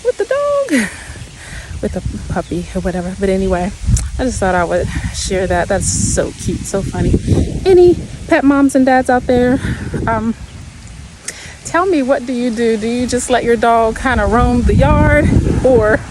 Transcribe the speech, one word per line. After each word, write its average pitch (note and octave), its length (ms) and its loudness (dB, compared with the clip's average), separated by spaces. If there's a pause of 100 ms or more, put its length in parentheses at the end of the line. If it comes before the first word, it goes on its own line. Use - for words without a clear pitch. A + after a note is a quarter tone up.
with A#4+ 140 -2
the G4+ 80 -2
dog? C#5 640 0 (920)
With G#3 120 -4
the - 400 -6
puppy F3 320 -6 (100)
or F#3+ 60 -4
whatever. F3+ 380 -4
But G3 100 0
anyway, F#3+ 420 0 (460)
I - 60 -2
just B3 160 -2
thought F#3 160 0
I F3+ 80 2
would E3+ 240 -2 (260)
share F#3+ 340 -4
that. F3 200 0
That's F#3 180 -2
so - 460 -2
cute, - 280 -6
so - 220 -4
funny. - 320 -2 (520)
Any F4+ 300 8 (320)
pet D4+ 160 2
moms C#4 320 4
and C4 100 4
dads B3+ 240 2
out B3+ 140 2
there, B3 360 2 (480)
um, A3+ 260 -2 (1300)
tell E4+ 200 0
me, F4 160 2
what B3+ 240 0
do C4 80 -4
you B3 160 0
do? A3+ 280 0
Do G#3+ 100 -4
you B3 200 -2
just B3 220 -4
let A#3+ 140 0
your A#3 140 2
dog A3+ 400 2
kinda A#3 280 0
roam A#3+ 380 2
the G#3+ 120 4
yard, D4 500 4 (400)
or A#3 340 4 (120)